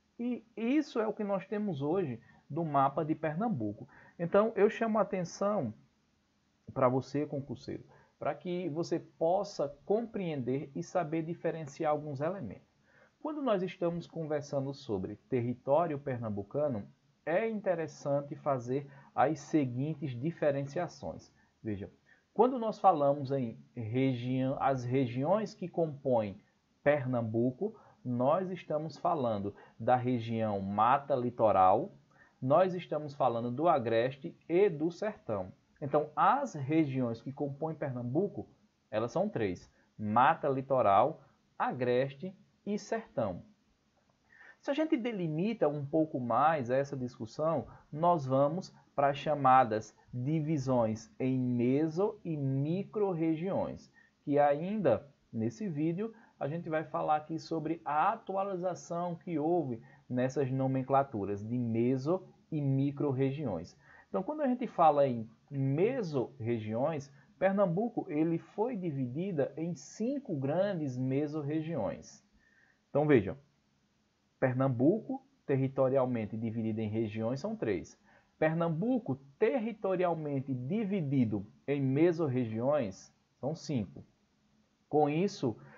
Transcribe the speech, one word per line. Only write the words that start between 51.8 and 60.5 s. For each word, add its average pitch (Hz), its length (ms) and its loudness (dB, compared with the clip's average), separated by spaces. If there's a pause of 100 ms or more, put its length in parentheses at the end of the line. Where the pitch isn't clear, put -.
e 165 140 -4
micro-regiões, 160 1500 -2 (300)
que 143 180 2
ainda 143 680 2 (240)
nesse 113 340 -2
vídeo 170 460 -2 (260)
a - 80 -4
gente 170 220 -6
vai 156 160 -2
falar 156 320 0
aqui 151 220 -6
sobre 156 440 -4
a 156 300 0
atualização 180 1040 -4
que 170 240 -6
houve 147 440 0 (240)
nessas 127 440 -2